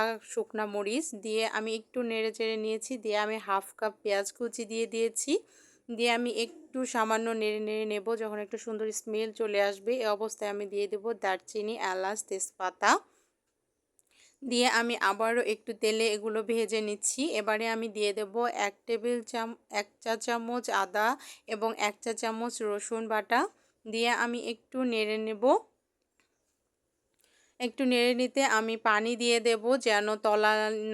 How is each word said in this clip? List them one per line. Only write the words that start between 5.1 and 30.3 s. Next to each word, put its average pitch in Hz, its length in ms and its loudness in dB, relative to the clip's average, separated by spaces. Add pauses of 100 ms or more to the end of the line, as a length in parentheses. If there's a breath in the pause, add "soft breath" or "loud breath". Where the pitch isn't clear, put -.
দিয়ে 233 300 0
আমি 240 120 0 (140)
একটু - 420 -10
সামান্য 220 400 2 (140)
নেড়ে 214 280 0
নেড়ে 214 240 -2
নেব। 202 140 -4 (100)
যখন 214 220 -4
একটা 208 200 -6
সুন্দর 220 340 -4
স্মেল 220 360 -4 (120)
চলে 208 280 2
আসবে, 202 240 -2 (100)
এই 220 140 2
অবস্থায় 214 380 -4
আমি 202 120 -6
দিয়ে 202 220 -2
দেব 202 160 -6 (180)
দারচিনি, 208 520 -2 (180)
এলাচ, 190 340 -2
তেজপাতা, 190 640 0 (1500 soft breath)
দিয়ে 240 260 2 (120)
আমি 233 140 0 (160)
আবারও 226 320 2 (120)
একটু 220 200 -8
তেলে 220 300 2 (100)
এগুলো 214 240 -2 (120)
ভেজে 220 300 0
নিচ্ছি। 208 420 -2 (180)
এবারে 214 240 0 (100)
আমি 226 140 -4
দিয়ে 208 240 0
দেব 202 220 -6 (320)
এক 202 80 -6 (100)
টেবিল 233 380 0
চাম-, 226 360 -6 (220)
এক 208 80 -6 (120)
চা 226 160 -2
চামচ 233 480 -2 (180)
আদা 220 260 2 (460 loud breath)
এবং 220 240 0
এক 208 220 0
চা 233 140 -4
চামচ 226 480 -4
রসুন 214 460 -2
বাটা, 220 320 2 (440 soft breath)
দিয়ে 226 260 0 (140)
আমি 240 140 0 (140)
একটু - 320 -8
নেড়ে 220 420 0
নেব। 220 180 -2 (2250 soft breath)
একটু 247 240 -2
নেড়ে 247 300 4
নিতে 247 280 2 (160)
আমি 220 160 0 (140)
পানি 214 280 4
দিয়ে 233 240 4
দেব, 226 240 2 (220)
যেন 208 200 4 (100)
তলা 214 360 4 (420)